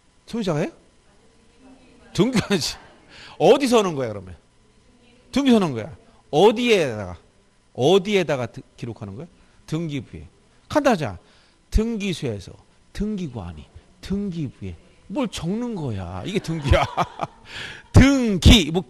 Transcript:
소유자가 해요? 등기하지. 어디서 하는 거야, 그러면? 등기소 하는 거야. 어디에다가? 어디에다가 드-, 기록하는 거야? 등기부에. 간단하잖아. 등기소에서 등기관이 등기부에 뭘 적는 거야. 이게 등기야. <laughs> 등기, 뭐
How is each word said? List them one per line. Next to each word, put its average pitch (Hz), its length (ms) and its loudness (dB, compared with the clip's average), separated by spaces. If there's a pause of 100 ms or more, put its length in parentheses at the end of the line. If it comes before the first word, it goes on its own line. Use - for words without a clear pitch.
(260)
소유자가 180 340 -4
해요? 226 100 -4 (1400)
등기하지. 202 640 -2 (600)
어디서 240 400 4
하는 190 160 0
거야, 131 140 -6
그러면? 92 280 -12 (960)
등기소 262 240 4
하는 180 160 0
거야. 110 220 -8 (360)
어디에다가? 165 880 2 (580)
어디에다가 165 720 2
드-, - 140 -18 (160)
기록하는 104 400 -12
거야? 151 100 -14 (400)
등기부에. 143 640 -8 (400)
간단하잖아. 214 500 0 (520)
등기소에서 190 840 -4 (400)
등기관이 123 760 -8 (340)
등기부에 165 760 -8 (320)
뭘 233 200 -4
적는 220 460 -6
거야. 95 500 -8
이게 185 140 -6
등기야. 160 460 0 (540)
<laughs> - 540 -14
등기, 233 800 6
뭐 170 200 -2